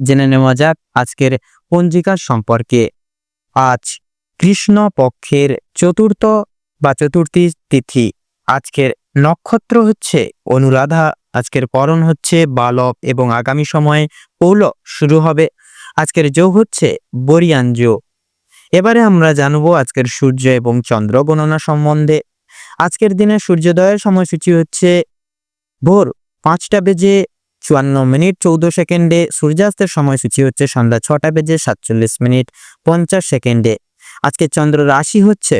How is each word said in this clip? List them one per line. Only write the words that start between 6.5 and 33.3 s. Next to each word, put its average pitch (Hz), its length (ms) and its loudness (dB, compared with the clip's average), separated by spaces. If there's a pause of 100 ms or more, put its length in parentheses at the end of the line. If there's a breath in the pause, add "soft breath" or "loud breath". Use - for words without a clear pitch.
বা 143 140 0
চতুর্থী 165 500 0 (240)
তিথি। 127 380 0 (420)
আজকের 135 420 -2 (280)
নক্ষত্র 170 640 -2
হচ্ছে 214 380 -2 (260)
অনুরাধা, 135 580 2 (280)
আজকের 127 340 -4
করণ 147 360 0
হচ্ছে 165 340 0 (100)
বালব 123 560 -2
এবং 127 300 -2
আগামী 131 320 -2
সময়ে 151 400 0 (340 soft breath)
পৌল 190 220 2 (240)
শুরু 151 360 0
হবে। 160 260 0 (500 loud breath)
আজকের 156 360 -2
যোগ 170 240 2
হচ্ছে 214 320 0 (380)
বরিয়ান 156 480 2
যোগ। 117 240 0 (760 soft breath)
এবারে 220 280 2
আমরা 175 320 4
জানবো 147 420 0
আজকের 135 320 -2
সূর্য 131 420 -2
এবং 120 340 0
চন্দ্র 107 320 -2 (100)
গণনা 156 340 0
সম্বন্ধে। 151 600 0 (600 loud breath)
আজকের 185 380 0
দিনে 208 220 2
সূর্যোদয়ের 180 600 0
সময়সূচি 185 540 -2
হচ্ছে 170 380 0 (920)
ভোর 180 240 4 (380)
পাঁচটা 175 360 -2
বেজে 190 360 2 (460)
চুয়ান্ন 139 420 0
মিনিট 151 360 2
চৌদ্দ 165 300 0
সেকেন্ডে, 170 500 0 (120)
সূর্যাস্তের 180 560 -2
সময়সূচি 139 540 -2
হচ্ছে 135 240 0
সন্ধ্যা 117 340 0
ছটা 151 300 -2
বেজে 156 280 -2
সাতচল্লিশ 113 600 -4
মিনিট 127 260 0 (380 loud breath)
পঞ্চাশ 170 420 0
সেকেন্ডে। 117 480 0 (480 loud breath)